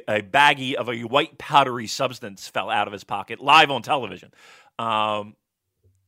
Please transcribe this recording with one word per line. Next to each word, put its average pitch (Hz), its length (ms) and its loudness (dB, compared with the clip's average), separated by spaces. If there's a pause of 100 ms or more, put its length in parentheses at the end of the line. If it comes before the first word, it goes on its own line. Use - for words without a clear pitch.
a 107 140 0
baggie 135 540 2
of 117 140 -6
a 117 140 -8
white 135 340 -2
powdery 127 500 0
substance 120 600 -8
fell 104 220 -6
out 107 180 -2
of 101 60 -12
his 98 100 -12
pocket 107 360 -10
live 143 320 6
on 131 100 -4
television. 117 500 -6 (480)
Um, 107 560 -2 (720)